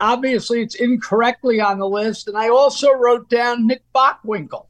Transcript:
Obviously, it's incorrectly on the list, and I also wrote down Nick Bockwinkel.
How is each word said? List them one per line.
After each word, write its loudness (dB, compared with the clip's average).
Obviously, -2
it's -10
incorrectly 0
on -2
the -4
list, -4
and -8
I 0
also 4
wrote 2
down 0
Nick -2
Bockwinkel. -2